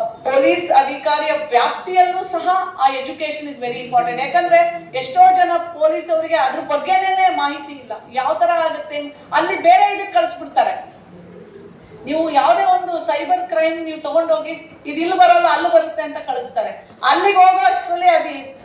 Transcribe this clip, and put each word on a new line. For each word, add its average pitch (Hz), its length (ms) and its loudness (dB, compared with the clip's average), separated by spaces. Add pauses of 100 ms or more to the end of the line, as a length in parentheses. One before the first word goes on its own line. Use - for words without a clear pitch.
ಪೊಲೀಸ್ 294 680 0
ಅಧಿಕಾರಿಯ 294 600 0 (180)
ವ್ಯಾಪ್ತಿಯಲ್ಲೂ 359 720 0
ಸಹ 339 260 -4 (300)
ಆ 269 100 2
education 302 580 -8
is 247 120 -14
very 247 280 -8
important. 240 340 -2
ಯಾಕಂದ್ರೆ 339 760 0
ಎಷ್ಟೋ 370 380 4
ಜನ 349 220 2
ಪೊಲೀಸ್ 311 520 -2
ಅವರಿಗೆ 320 260 -2
ಅದ್ರ 277 240 0
ಬಗ್ಗೆನೇ 370 760 0
ಮಾಹಿತಿ 285 380 -4
ಇಲ್ಲ, 254 180 -16 (220)
ಯಾವ 269 200 -2
ತರ 339 160 0
ಆಗುತ್ತೆ, 302 680 -4 (180)
ಅಲ್ಲಿ 349 240 0
ಬೇರೆ 392 380 4
ಇದಕ್ಕೆ 403 180 -8
ಕಳಿಸ್ಬಿಡ್ತಾರೆ. - 840 -2 (1040)
ನೀವು 311 240 -2
ಯಾವುದೇ 339 340 4
ಒಂದು 359 420 0
ಸೈಬರ್ 339 440 -2
ಕ್ರೈಮ್ 320 360 0
ನೀವು 311 160 -10
ತಗೊಂಡೋಗಿ, 311 500 -2 (340)
ಇದು 294 140 -8
ಇಲ್ಲಿ 349 180 -2
ಬರಲ್ಲ, 339 300 6
ಅಲ್ಲಿ 320 260 0
ಬರುತ್ತೆ 320 280 2
ಅಂತ 302 160 -8
ಕಳಿಸ್ತಾರೆ. 240 680 -8 (160)
ಅಲ್ಲಿಗೆ 370 340 2
ಹೋಗೋ 370 220 6
ಅಷ್ಟರಲ್ಲಿ 359 480 0
ಅದು 302 580 0